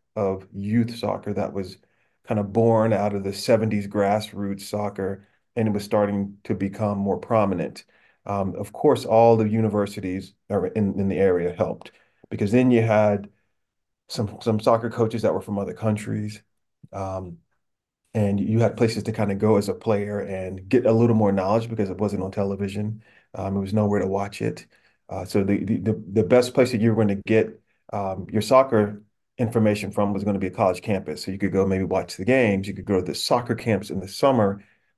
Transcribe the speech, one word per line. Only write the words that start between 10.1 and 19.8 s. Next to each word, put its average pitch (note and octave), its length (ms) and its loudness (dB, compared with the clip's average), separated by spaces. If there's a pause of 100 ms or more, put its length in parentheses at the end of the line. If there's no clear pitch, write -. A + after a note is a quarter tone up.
are F#2+ 160 0
in, G2+ 340 -2
in G2 80 0
the E2+ 100 -2
area F2 360 2
helped, - 380 -4 (380)
because G#2+ 220 -2
then B2+ 180 6
you A#2 120 6
had G#2+ 480 2 (760)
some, - 340 -6
some A2 180 0
soccer A2+ 300 0
coaches A2+ 320 -2
that G2 100 2
were F#2 80 -2
from G2+ 180 -6
other F2+ 160 -6
countries. G#2+ 680 -4 (500)
Um, F#2+ 460 -10 (760)
and G2+ 260 0
you A2 200 2
had - 160 2
places A2+ 280 2
to A2+ 80 -4
kinda G2+ 220 -2
go G#2+ 220 4
as G#2 120 0
a F#2+ 60 -2
player G#2 460 -2